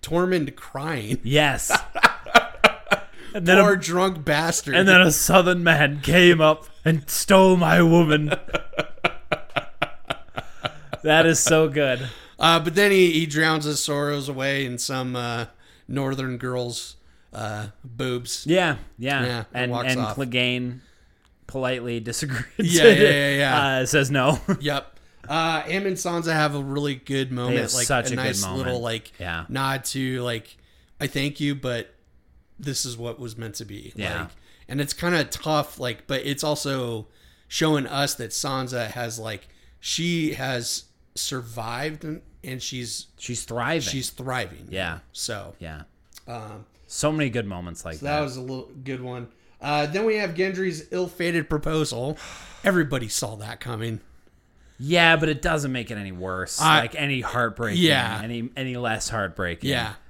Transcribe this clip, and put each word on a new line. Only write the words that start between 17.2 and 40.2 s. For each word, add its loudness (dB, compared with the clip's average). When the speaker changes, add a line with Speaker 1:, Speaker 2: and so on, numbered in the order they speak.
Speaker 1:
uh, -8
boobs. -6
Speaker 2:
Yeah, 2
yeah. -2
Speaker 1:
Yeah, -4
and -2
Speaker 2:
And, -4
Speaker 1:
walks -2
Speaker 2:
and 0
Speaker 1:
off. -4
Speaker 2:
Clegane -2
politely -4
disagrees. -6
Speaker 1:
Yeah, 6
yeah, 10
yeah, 2
yeah. 2
Speaker 2:
<laughs> 2
Uh, 0
says 2
no. 4
<laughs> 0
Speaker 1:
Yep. -6
Uh, 0
him -4
and -2
Sansa -2
have 2
a -4
really -2
good -4
moment, 0
Speaker 2:
They 2
have -4
Speaker 1:
like, 0
Speaker 2:
such 2
Speaker 1:
a -2
Speaker 2:
a -2
good -2
Speaker 1:
nice -2
little, -4
Speaker 2:
moment. -2
Speaker 1:
like, -6
Speaker 2:
Yeah. -8
Speaker 1:
nod -4
to, -4
like, -8
"I -4
thank -4
you, -2
but -6
this -6
is -10
what -10
was -12
meant -12
to -12
be." -16
Speaker 2:
Yeah. -6
Speaker 1:
Like, -10
and -6
it's -4
kinda 0
tough, -4
like, -6
but -4
it's -4
also -4
showing 2
us -2
that -8
Sansa -4
has, -8
like, -10
she -2